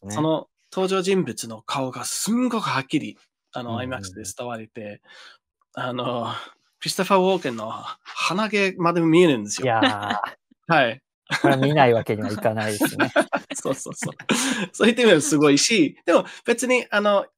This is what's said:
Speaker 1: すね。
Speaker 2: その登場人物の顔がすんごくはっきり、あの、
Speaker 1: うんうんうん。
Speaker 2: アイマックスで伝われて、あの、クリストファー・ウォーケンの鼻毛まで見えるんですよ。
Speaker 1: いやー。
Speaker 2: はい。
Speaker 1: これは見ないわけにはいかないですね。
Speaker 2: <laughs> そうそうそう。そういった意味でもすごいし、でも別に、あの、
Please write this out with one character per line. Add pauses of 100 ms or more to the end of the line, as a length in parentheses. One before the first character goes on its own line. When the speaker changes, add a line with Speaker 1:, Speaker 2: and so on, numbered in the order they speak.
Speaker 1:
す
ね。
Speaker 2:
そ
の (240)
登
場
人
物
の
顔
が
す
ん
ご
く
は
っ
き
り、 (340)
あ
の、
Speaker 1:
う
ん
う
ん
う
ん。
Speaker 2:
ア
イ
マ
ッ
ク
ス
で (140)
伝
わ
れ
て、 (720)
あ
の、 (520)
ク
リ
ス
ト
フ
ァ
ー・
ウ
ォ
ー
ケ
ン
の (320)
鼻
毛
ま
で
見
え
る
ん
で
す
よ。
Speaker 1:
い
や
ー。
Speaker 2:
は
い。 (400)
Speaker 1:
こ
れ
は
見
な
い
わ
け
に
は
い
か
な
い
で
す
ね。 (220)
Speaker 2:
<laughs>
そ
う
そ
う
そ
う。 (600)
そ
う
い
っ
た
意
味
で
も
す
ご
い
し、 (100)
で
も (200)
別
に、
あ
の、 (120)